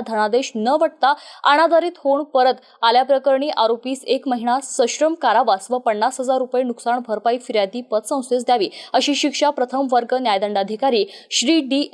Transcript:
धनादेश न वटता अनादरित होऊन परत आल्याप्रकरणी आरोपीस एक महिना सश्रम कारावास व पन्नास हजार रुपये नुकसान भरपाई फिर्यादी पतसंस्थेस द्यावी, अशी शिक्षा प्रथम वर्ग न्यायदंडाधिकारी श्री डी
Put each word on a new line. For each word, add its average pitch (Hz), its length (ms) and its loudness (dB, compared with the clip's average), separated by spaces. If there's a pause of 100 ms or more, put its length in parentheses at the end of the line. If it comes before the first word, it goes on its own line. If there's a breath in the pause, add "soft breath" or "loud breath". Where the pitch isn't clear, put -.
धनादेश 220 480 0
न 233 260 0
वटता 294 320 0 (300 loud breath)
अनादरित 330 600 2
होऊन 277 200 0 (100)
परत 254 280 2 (220 soft breath)
आल्याप्रकरणी 262 720 2
आरोपीस 240 500 -2
एक 262 220 -2
महिना 240 360 -2
सश्रम 294 580 0
कारावास 220 500 2
व 254 80 0
पन्नास 233 400 -2
हजार 262 200 0
रुपये 254 240 -2
नुकसान 240 440 -4
भरपाई 233 320 -2
फिर्यादी 214 420 -4 (100)
पतसंस्थेस 247 540 -2
द्यावी, 240 240 0 (240 loud breath)
अशी 269 220 2
शिक्षा 285 360 0
प्रथम 254 400 -2
वर्ग 240 240 0
न्यायदंडाधिकारी 208 920 0 (260 loud breath)
श्री 320 300 2
डी 269 320 -2